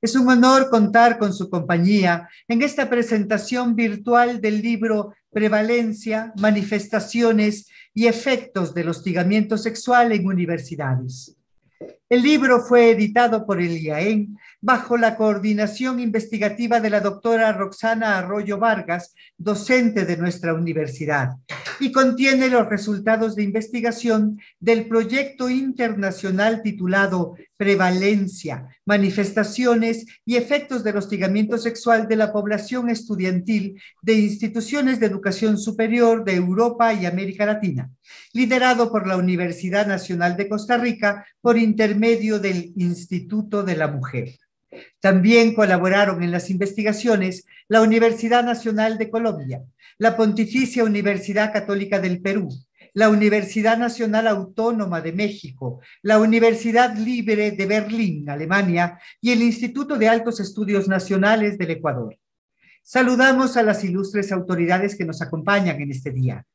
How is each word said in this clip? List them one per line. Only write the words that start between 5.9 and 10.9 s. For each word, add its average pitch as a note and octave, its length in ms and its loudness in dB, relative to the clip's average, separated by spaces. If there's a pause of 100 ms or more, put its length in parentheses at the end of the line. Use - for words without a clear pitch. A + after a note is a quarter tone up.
Manifestaciones G#3+ 1300 0 (240)
y A3+ 140 2
Efectos A3+ 640 -2
del E3+ 160 -4
Hostigamiento G3 720 0
Sexual A#3 540 2
en G3 140 0
Universidades. D3 1080 -4 (720)